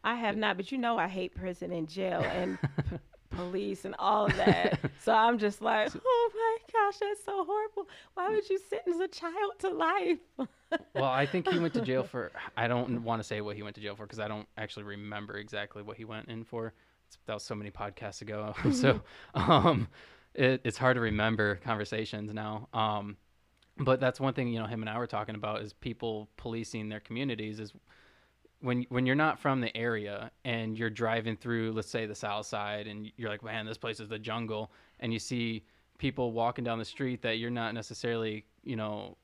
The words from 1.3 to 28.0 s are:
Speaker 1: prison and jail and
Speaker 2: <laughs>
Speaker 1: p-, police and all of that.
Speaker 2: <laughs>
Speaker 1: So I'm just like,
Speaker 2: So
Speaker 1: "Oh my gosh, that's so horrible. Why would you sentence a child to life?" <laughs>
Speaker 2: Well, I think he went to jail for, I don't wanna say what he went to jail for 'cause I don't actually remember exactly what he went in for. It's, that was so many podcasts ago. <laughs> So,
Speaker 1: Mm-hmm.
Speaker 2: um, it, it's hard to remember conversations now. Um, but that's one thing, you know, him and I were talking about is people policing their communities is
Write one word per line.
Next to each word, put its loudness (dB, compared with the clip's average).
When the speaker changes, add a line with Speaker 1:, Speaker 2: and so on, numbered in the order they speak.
Speaker 1:
prison -4
and -2
jail -2
and 0
Speaker 2:
<laughs> -2
Speaker 1:
p-, -4
police -4
and -6
all 4
of 4
that. 4
Speaker 2:
<laughs> 0
Speaker 1:
So 4
I'm 6
just 0
like, 2
Speaker 2:
So -8
Speaker 1:
"Oh 4
my 2
gosh, 4
that's -2
so -2
horrible. -2
Why 0
would 2
you 2
sentence 0
a 2
child -2
to 0
life?" 2
<laughs> -4
Speaker 2:
Well, 4
I 4
think 0
he 4
went 2
to 2
jail 2
for, -4
I 4
don't 2
wanna 0
say -4
what -4
he -10
went -10
to -14
jail -6
for -12
'cause -10
I -2
don't -6
actually -8
remember -8
exactly -8
what -10
he -12
went -10
in -8
for. -6
It's, -20
that -2
was -8
so -6
many -8
podcasts -10
ago. -6
<laughs> 6
So, 6
Speaker 1:
Mm-hmm. 4
Speaker 2:
um, 6
it, 4
it's -2
hard 6
to 2
remember 4
conversations -4
now. -6
Um, 0
but 4
that's 2
one 2
thing, 0
you 0
know, -2
him -4
and -4
I -4
were -2
talking -4
about -4
is -10
people -4
policing -6
their -8
communities -6
is -10